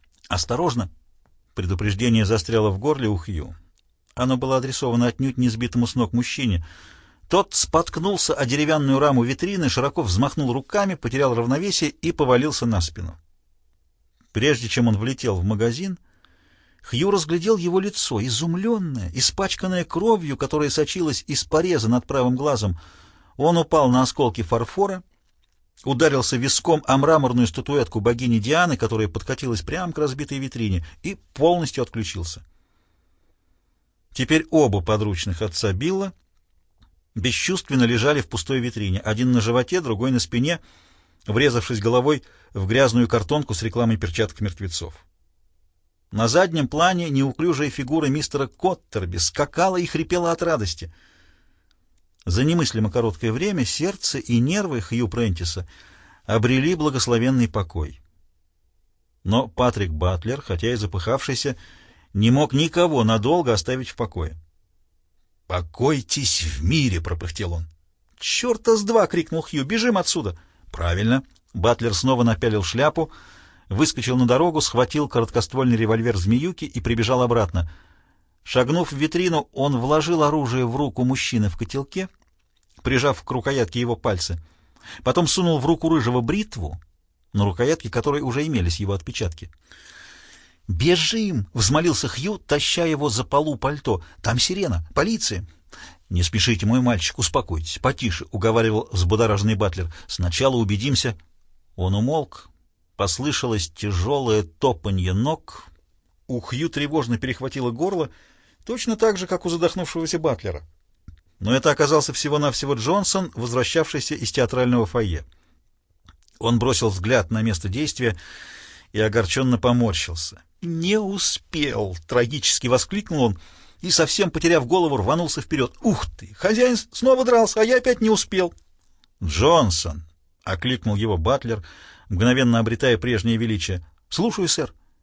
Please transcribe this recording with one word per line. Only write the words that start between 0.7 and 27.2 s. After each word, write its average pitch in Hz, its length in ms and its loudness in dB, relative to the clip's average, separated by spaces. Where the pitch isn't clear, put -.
Предупреждение 104 680 0
застряло 107 460 2
в 95 80 -2
горле 135 300 0
у 104 80 0
Хью. 82 380 -8
Оно 127 220 0
было 131 200 0
адресовано 120 500 0
отнюдь 127 320 -2
не 123 100 2
сбитому 120 380 0
с - 80 -6
ног 120 180 0
мужчине. 117 520 -2
Тот 190 260 2
споткнулся 165 800 0
о 135 120 0
деревянную 143 520 2
раму 135 240 4
витрины, 170 460 -2
широко 139 340 0
взмахнул 120 500 0
руками, 190 420 -2
потерял 131 400 0
равновесие 147 560 0
и 160 200 -4
повалился 135 560 2
на 107 140 2
спину. 82 360 -6
Прежде 117 360 0
чем 120 200 2
он 107 80 4
влетел 113 400 -2
в 87 80 -2
магазин, 120 540 -2
Хью 151 280 0
разглядел 175 460 0
его 180 240 0
лицо, 190 440 -2
изумлённое, 165 880 -2
испачканное 185 720 -2
кровью, 175 520 0
которая 147 340 -2
сочилась 156 560 -2
из - 180 -2
пореза 156 440 2
над 120 180 2
правым 127 280 0
глазом. 120 440 0
Он 170 220 4
упал 151 320 4
на 127 120 4
осколки 123 400 0
фарфора — 180 600 -2
ударился 135 520 2
виском 143 500 0
о 131 100 4
мраморную 135 500 4